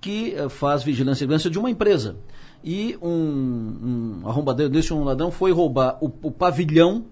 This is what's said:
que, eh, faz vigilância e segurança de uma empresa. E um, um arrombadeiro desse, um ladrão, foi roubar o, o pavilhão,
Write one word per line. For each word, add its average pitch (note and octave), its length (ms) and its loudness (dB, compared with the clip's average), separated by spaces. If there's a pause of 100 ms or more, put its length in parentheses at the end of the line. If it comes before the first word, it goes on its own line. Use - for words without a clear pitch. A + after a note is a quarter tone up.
que, G#3+ 340 -4
eh, D3 140 -2
faz C#3+ 340 0
vigilância C3+ 380 0
e C#3+ 40 -2
segurança D#3 240 2
de E3+ 120 -2
uma B3 100 -2
empresa. C#3 460 2 (480)
E G3 380 -4
um, B2 1200 -2
um G2 60 -8
arrombadeiro C3+ 440 0
desse, D#3+ 220 0
um D3+ 80 0
ladrão, C#3+ 300 0
foi F#3+ 180 2
roubar C3+ 500 2
o, D#3 60 -2 (160)
o D3+ 80 -4
pavilhão, F3 800 4